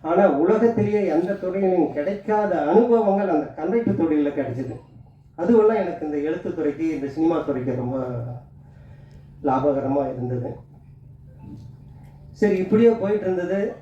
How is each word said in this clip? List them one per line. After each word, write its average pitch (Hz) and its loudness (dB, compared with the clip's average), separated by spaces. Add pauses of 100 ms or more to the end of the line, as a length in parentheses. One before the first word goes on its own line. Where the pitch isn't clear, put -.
ஆனா 180 4
உலகத்திலேயே 208 2
எந்த 175 0
தொழிலும் 185 0
கிடைக்காத 202 -2
அனுபவங்கள் 202 2
அந்த 151 0
கண்டக்டர் 196 -2
தொழில்ல 151 2
கிடைச்சது. 123 -6 (640)
அதுவெல்லாம் 214 4
எனக்கு 156 -6
இந்த 147 -4
எழுத்துத்துறைக்கு, 160 -4
இந்த 139 -6
சினிமா 160 0
துறைக்கு 127 -4
ரொம்ப 123 -4 (1500)
லாபகரமா 139 0
இருந்தது. 123 -6 (1800)
சரி, 196 2
இப்படியே 220 6
போயிட்டு 202 -2
இருந்தது. 185 -2 (220)